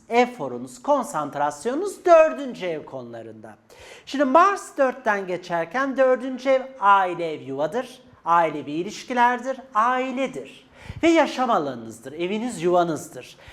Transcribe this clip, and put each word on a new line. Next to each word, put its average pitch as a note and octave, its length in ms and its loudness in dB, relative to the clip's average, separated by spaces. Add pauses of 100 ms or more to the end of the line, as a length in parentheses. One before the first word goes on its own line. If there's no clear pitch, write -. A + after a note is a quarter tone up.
eforunuz, C#3+ 720 -2
konsantrasyonunuz D#3+ 1200 -4
dördüncü C#4 600 4
ev D#3+ 200 -6
konularında. A2+ 720 -16 (500)
Şimdi C#4+ 200 0
Mars F4 520 4
dörtten A#3 500 0
geçerken F3+ 720 -4
dördüncü B3+ 520 2
ev C4 120 4 (180)
aile F#3 540 4
ev D3+ 80 -10
yuvadır, D#3 580 -6 (260)
ailevi D#3+ 460 2
ilişkilerdir, A#3+ 840 -2 (160)
ailedir. B3+ 920 -2 (380)
Ve D#4 40 6
yaşam C#4 420 4
alanınızdır, B2+ 640 -4
eviniz F#3 500 -4
yuvanızdır. E3+ 760 0 (160)